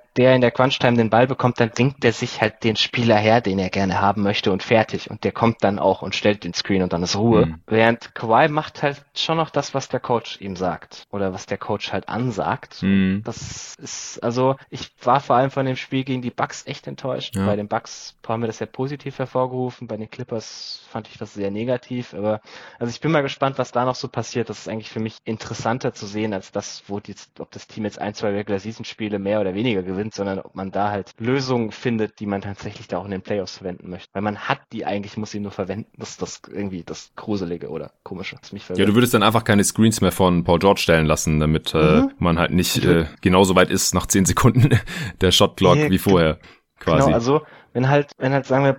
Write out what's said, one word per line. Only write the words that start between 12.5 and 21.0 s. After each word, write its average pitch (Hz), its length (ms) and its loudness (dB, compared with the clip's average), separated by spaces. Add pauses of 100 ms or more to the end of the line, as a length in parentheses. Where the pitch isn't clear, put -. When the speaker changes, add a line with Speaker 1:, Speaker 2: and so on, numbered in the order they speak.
Speaker 2:
Mhm. 95 420 2
Speaker 1:
Das - 520 -12
ist, - 460 -14
also 127 340 0 (120)
ich - 220 -14 (120)
war 127 180 4
vor 131 160 2
allem 135 140 2
von 135 140 -2
dem 131 120 -2
Spiel 131 280 -4
gegen 131 160 -4
die 120 100 -6
Bucks - 360 -6
echt - 200 -12
enttäuscht. 131 500 -8
Speaker 2:
Ja. 98 100 0
Speaker 1:
Bei 104 100 0
den 104 120 -6
Bucks - 480 -8 (120)
haben 113 140 -4
wir 113 60 -4
das 110 100 -8
sehr 107 100 -6
positiv 135 500 -8
hervorgerufen, 127 720 -4
bei 110 80 -8
den 107 120 -10
Clippers - 800 -12
fand 110 200 -10